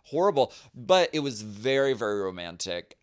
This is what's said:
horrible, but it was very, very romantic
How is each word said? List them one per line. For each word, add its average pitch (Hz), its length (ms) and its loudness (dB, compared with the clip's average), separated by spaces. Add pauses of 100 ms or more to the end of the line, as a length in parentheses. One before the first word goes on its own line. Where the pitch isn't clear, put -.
horrible, 147 460 2 (220)
but 165 380 2
it 151 80 0
was 123 220 -6
very, 131 500 0
very 104 280 -2
romantic 87 840 -8